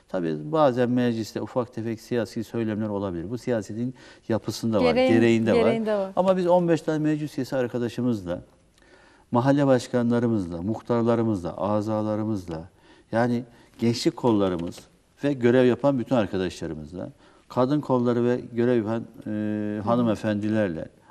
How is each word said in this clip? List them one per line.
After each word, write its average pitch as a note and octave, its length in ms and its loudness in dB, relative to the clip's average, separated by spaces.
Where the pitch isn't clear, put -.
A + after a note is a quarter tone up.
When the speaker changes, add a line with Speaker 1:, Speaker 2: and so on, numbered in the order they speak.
Speaker 1:
Tabii D#3 440 -4
bazen B2+ 380 4
mecliste A#2 520 -2
ufak A2+ 320 -6
tefek A2+ 260 -6
siyasi A2+ 440 -4
söylemler A2 440 -4
olabilir. G2 420 -6
Bu A#2+ 80 -8
siyasetin A#2 560 -6
yapısında A2 500 -2
var, A3+ 160 4
Speaker 2:
Gereğin-, B3+ 180 4
Speaker 1:
gereğinde A2+ 400 4
var. - 60 4
Speaker 2:
gereğinde A3 360 2
var. F#3+ 220 -4
Speaker 1:
Ama F#3 200 2
biz F3+ 100 0
on F3 220 4
beş D#3+ 140 2
tane D#3 160 -2
meclis D3+ 400 -2
üyesi C3 180 -4
arkadaşımızla, A#2+ 840 -2
mahalle C#3 360 4
başkanlarımızla, A#2 960 2
muhtarlarımızla, A2+ 920 0
azalarımızla, G#2 1120 -4
yani A#2+ 300 0
gençlik A#2 380 0
kollarımız F#2+ 600 0
ve C#3+ 80 2
görev B2+ 340 6
yapan C3 320 2
bütün A#2+ 180 -2
arkadaşlarımızla, F2 960 -4
kadın C3 320 0
kolları A#2+ 440 0
ve B2 160 0
görev A#2+ 240 2
yapan, A2+ 280 -2
e, G#2+ 580 -4
hanımefendilerle, G#2+ 1040 0